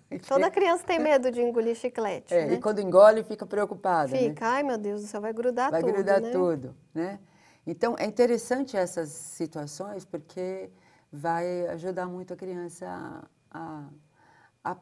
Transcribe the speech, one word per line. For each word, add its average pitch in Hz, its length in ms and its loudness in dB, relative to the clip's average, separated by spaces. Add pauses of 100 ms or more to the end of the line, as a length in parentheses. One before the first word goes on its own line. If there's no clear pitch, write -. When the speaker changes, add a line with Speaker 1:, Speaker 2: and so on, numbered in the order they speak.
Speaker 1:
<laughs> - 180 -12
Speaker 2:
Toda 285 220 4
criança 359 360 2
tem 359 120 0
medo 294 320 4
de 240 120 -2
engolir 233 340 0
chiclete, 220 580 -4
Speaker 1:
É, 170 140 4
Speaker 2:
né? 147 60 2
Speaker 1:
e - 80 0
quando 214 180 0
engole, 202 440 10
fica 214 220 -8
preocupada, 185 680 0
né? 269 40 0 (120)
Speaker 2:
Fica, 156 180 -4
"Ai, 262 160 2
meu 269 140 -2
Deus 208 240 -6
do 208 60 -12
céu, 214 140 -8
vai 220 120 -6
grudar 247 380 0
Speaker 1:
Vai 165 100 0
Speaker 2:
tudo, 165 120 2
Speaker 1:
grudar 196 280 4
Speaker 2:
né?" 226 100 -6
Speaker 1:
tudo, 160 440 0 (180)
né? 185 260 -6 (480)
Então, 196 320 -2
é - 60 -2
interessante 240 720 0
essas 175 320 -2
situações, 160 960 -10
porque 185 640 -10 (420)
vai 170 560 -2
ajudar 180 400 -6
muito 185 260 -10
a 175 40 -12
criança 180 500 -10 (640)
a, 160 320 -12 (800)
a, 180 180 -6